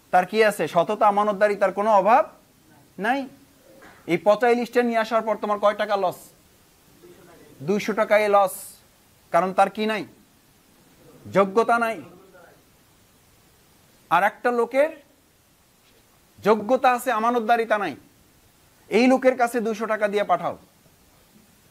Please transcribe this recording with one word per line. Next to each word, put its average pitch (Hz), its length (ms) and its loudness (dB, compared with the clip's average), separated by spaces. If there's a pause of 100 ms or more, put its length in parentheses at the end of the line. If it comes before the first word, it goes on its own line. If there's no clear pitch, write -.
(120)
তার 180 140 2
কি 214 180 0
আছে? 196 240 0
সততা, 214 400 0
আমানতদারি, 208 480 0
তার 196 160 0
কোনো 202 200 -2
অভাব 214 340 4 (760)
নাই। 254 280 -4 (800)
এই 165 160 -2
পচা 208 260 2
ইলিশটা 240 340 0
নিয়ে 233 140 -2
আসার 220 240 -2
পর 214 140 -2
তোমার 208 240 -4
কয় 202 140 2
টাকা 208 220 -4
লস? 185 200 -2 (1500)
দুইশো 202 300 -2
টাকায় 214 360 2
লস। 202 220 4 (800)
কারণ 180 220 0
তার 196 160 2
কি 214 160 -6
নাই? 208 200 -4 (1300)
যোগ্যতা 220 460 2
নাই। 226 220 -4 (2000)
আর 175 140 2
একটা 214 280 -2
লোকের 247 380 0 (1500)
যোগ্যতা 226 480 2
আছে, 247 200 -2
আমানতদারিতা 226 640 0
নাই, 175 180 -6 (920)
এই 233 180 4
লোকের 254 300 2
কাছে 240 220 -2
দুইশো 220 260 -6
টাকা 214 220 -2
দিয়ে 202 160 -2
পাঠাও, 165 340 -2 (1120)